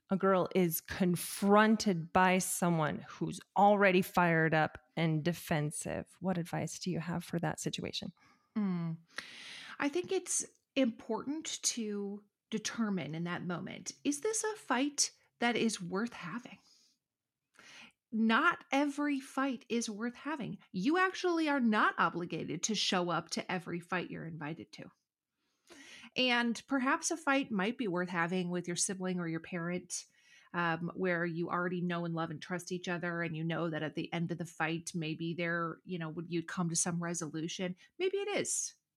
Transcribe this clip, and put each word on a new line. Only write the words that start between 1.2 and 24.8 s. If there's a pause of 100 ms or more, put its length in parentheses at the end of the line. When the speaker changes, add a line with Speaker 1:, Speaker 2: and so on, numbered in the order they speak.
Speaker 1:
by
someone
who's (160)
already
fired
up (180)
and
defensive? (140)
What
advice
do
you
have
for
that
situation? (440)
Speaker 2:
Mm. (840)
I
think
it's (320)
important
to (260)
determine
in
that
moment, (120)
is
this
a
fight (280)
that
is
worth
having? (1500)
Not
every
fight
is
worth
having. (120)
You
actually
are
not
obligated
to
show
up
to
every
fight
you're
invited
to. (1300)